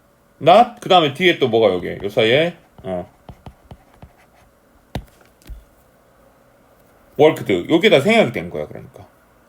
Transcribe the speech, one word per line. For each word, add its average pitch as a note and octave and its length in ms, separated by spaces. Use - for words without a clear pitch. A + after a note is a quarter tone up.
not, - 400
그 - 80
다음에 D#3+ 240
뒤에 - 260
또 C3 100
뭐가 A2 240
여기, F2 280
요 G2+ 80
사이에, C3+ 460
어. F2+ 260
worked, B2+ 500
요게 E3+ 200
다 F3+ 100
생각이 G3 320
된 E2+ 180
거야, D2+ 180
그러니까. - 400